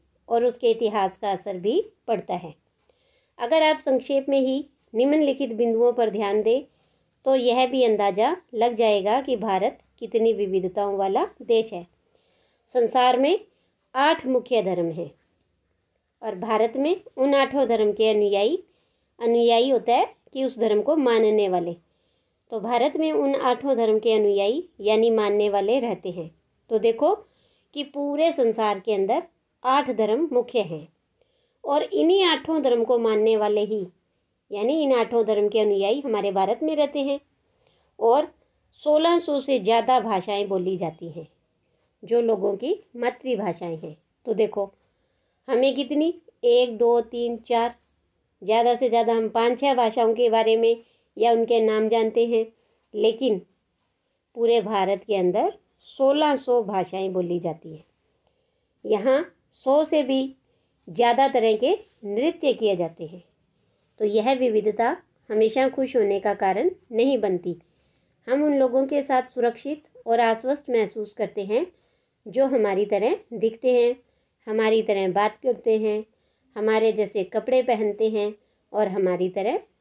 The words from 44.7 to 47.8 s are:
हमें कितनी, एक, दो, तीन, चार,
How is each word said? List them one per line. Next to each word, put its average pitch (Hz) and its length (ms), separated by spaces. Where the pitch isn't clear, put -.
हमें 262 280
कितनी, 294 380
एक, 240 340
दो, 240 240
तीन, 233 380
चार, 233 360